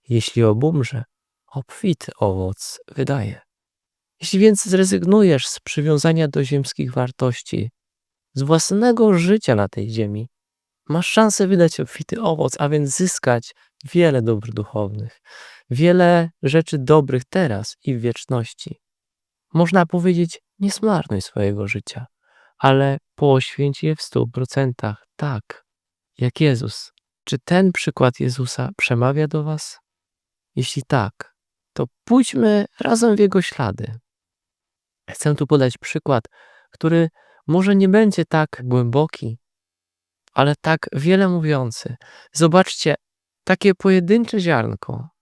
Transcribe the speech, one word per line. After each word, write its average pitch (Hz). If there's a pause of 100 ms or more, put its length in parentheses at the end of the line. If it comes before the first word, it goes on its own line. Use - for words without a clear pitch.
jeśli 117
obumrze, 123 (440)
obfity -
owoc 95
wydaje”. 127 (800)
Jeśli 185
więc 208
zrezygnujesz 185
z -
przywiązania 156
do 143
ziemskich 135
wartości, 123 (640)
z 135
własnego 208
życia 175
na 101
tej 104
ziemi, 110 (600)
masz 165
szansę 214
wydać 175
obfity -
owoc, 156
a 143
więc 147
zyskać 127 (400)
wiele 160
dóbr 113
duchownych, 107 (480)
wiele 175 (140)
rzeczy 160
dobrych 131
teraz 117
i 135
w 117
wieczności. 120 (760)
Można 170
powiedzieć, 175 (180)
nie 196
zmarnuj 165
swojego 101
życia, - (520)
ale 139 (180)
poświęć 139
je 156
w -
stu 120
procentach, 123 (100)
tak - (520)
jak 123
Jezus. 127 (320)
Czy -
ten 185
przykład -
Jezusa 127
przemawia 135
do 151
was? 151 (760)
Jeśli 127
tak, - (380)
to - (180)
pójdźmy 226 (140)
razem 226
w 208
jego 196
ślady. 110 (1080)
Chcę -
tu 143
podać 131
przykład, 143 (480)
który 165 (380)
może 190
nie 196
będzie 196
tak 156
głęboki, 123 (960)
ale 143
tak 160
wiele 185
mówiący. 147 (380)
Zobaczcie, 165 (480)
takie 185
pojedyncze 196
ziarnko 120 (120)